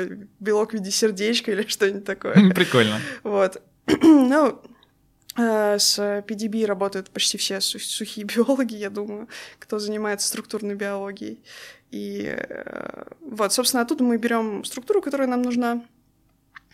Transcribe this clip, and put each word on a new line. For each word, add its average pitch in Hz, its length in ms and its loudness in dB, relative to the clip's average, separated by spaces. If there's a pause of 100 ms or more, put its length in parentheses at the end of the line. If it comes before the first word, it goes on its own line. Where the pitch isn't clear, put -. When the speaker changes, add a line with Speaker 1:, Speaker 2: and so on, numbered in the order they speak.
(400)
Speaker 1:
белок 214 320 0
в - 20 -4
виде 202 180 -6
сердечка 214 600 0
или 202 160 -2
что-нибудь 196 380 -2
такое. 185 300 -4
Speaker 2:
М, 190 160 10
прикольно. 120 480 4 (240)
Speaker 1:
Вот. 196 380 0 (260)
<clears throat> - 160 2
Ну, 285 580 6 (760)
э, 214 420 2
с 202 480 0
P 220 80 -6
D 214 120 -4
B 220 180 -2
работают 196 460 -2
почти - 260 -2
все - 240 -4
су-, - 180 -4
сухие - 480 -8
<laughs> - 80 -8
биологи, 240 400 2
я 208 140 -8
думаю, 208 380 -10 (320)
кто 214 200 -6
занимается 208 480 -4
структурной 208 480 -6
биологией. 202 640 -8 (520)
И, 202 360 -8
э, 50 760 -10 (180)
вот, 214 320 -2
собственно, 247 300 2
оттуда 262 200 0
мы 240 140 4
берём 220 480 -2
структуру, 370 360 -2
которая 269 260 -2
нам 247 140 0
нужна. 240 400 0 (920)